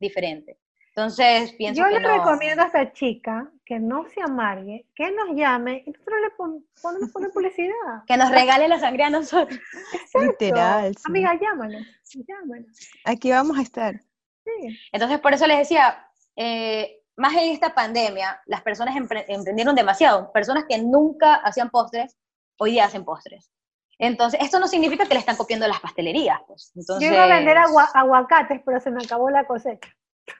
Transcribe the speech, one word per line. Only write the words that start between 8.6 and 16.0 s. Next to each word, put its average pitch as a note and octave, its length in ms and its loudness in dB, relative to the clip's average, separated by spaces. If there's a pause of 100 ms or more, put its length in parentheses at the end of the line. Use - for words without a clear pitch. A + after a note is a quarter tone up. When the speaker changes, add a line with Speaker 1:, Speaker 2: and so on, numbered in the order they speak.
Speaker 1:
la E4 140 2
sangría B3+ 260 0
a D4 40 -2
nosotros. D4 500 -2 (320)
Speaker 2:
Exacto. - 300 -2
Speaker 3:
Literal, G3+ 760 0
sí. - 100 -20
Speaker 2:
Amiga, F4 340 0
llámanos, A#3+ 420 -6 (440)
llámanos. C#4 520 -16 (260)
Speaker 3:
Aquí A#3+ 260 -2
vamos C4+ 280 0
a C4+ 40 0
estar. A3 380 -6 (440)
Speaker 2:
Sí. F4+ 320 -10 (140)
Speaker 1:
Entonces, B3 300 -2
por C#4+ 140 4
eso C#4 120 4
les D4+ 120 4
decía, C#4+ 460 2 (300)